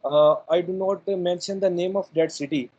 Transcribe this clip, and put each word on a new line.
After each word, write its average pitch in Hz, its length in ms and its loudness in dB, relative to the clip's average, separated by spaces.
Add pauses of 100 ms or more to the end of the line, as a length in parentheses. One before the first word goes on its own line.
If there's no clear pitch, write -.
Uh, 151 300 6 (140)
I 175 120 2
do 175 100 -6
not, 190 380 -4
uh, 196 80 -2
mention 180 420 -4
the 190 100 2
name 185 280 -2
of 190 160 -4
that 160 180 2
city 143 460 -4